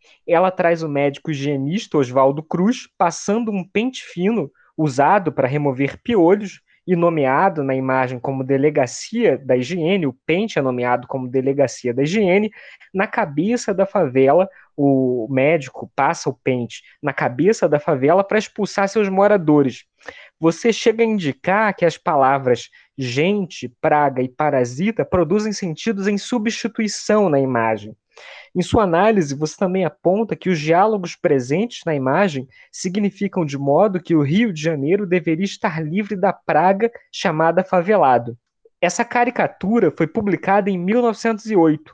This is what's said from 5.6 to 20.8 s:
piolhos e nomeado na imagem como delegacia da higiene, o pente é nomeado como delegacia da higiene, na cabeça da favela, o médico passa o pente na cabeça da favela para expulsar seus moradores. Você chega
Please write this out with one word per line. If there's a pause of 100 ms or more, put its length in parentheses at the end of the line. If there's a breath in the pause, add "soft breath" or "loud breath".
piolhos (260)
e
nomeado
na
imagem
como
delegacia
da
higiene,
o (100)
pente
é
nomeado
como
delegacia
da
higiene, (420 loud breath)
na
cabeça
da
favela, (280 soft breath)
o
médico
passa
o
pente (180 soft breath)
na
cabeça
da
favela
para
expulsar
seus
moradores. (560 loud breath)
Você
chega